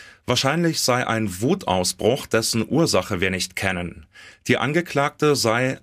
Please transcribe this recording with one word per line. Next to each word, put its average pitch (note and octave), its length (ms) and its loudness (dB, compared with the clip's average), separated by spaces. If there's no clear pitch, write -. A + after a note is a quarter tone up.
Wahrscheinlich D3+ 540 2
sei B2 260 0
ein G#2+ 340 -2
Wutausbruch, A2+ 840 0
dessen A2 420 0
Ursache G#2+ 520 0
wir F#2 100 0
nicht F#2 240 -6
kennen. F2+ 520 -6
Die B2+ 80 4
Angeklagte D3 800 0
sei A#2 460 0